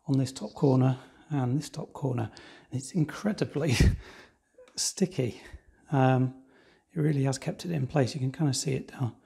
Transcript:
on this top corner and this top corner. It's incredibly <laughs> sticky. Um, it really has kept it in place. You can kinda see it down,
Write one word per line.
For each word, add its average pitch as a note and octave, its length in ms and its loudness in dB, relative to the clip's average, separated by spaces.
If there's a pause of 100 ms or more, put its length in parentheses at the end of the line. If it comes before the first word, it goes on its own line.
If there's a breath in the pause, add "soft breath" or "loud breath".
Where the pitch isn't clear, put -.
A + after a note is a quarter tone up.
on C3+ 100 2
this C3+ 140 0
top - 220 -12
corner C3 440 4 (320 loud breath)
and C3 280 0
this D3+ 100 -6
top - 240 -12
corner. A#2+ 400 -4 (400 loud breath)
It's B2+ 220 -8
incredibly D3+ 800 -2 (500 loud breath)
<laughs> - 520 -20
sticky. - 640 -2 (500 loud breath)
Um, C3 420 4 (600 soft breath)
it D#3+ 80 -2
really D3 220 2
has C3+ 140 0
kept - 280 -8
it F3 60 -6
in C3+ 160 -2
place. C3+ 260 0
You C3+ 80 -6
can C3 100 0
kinda C#3+ 220 0
see - 200 -4
it - 160 -6
down, A#2 240 -4 (120 soft breath)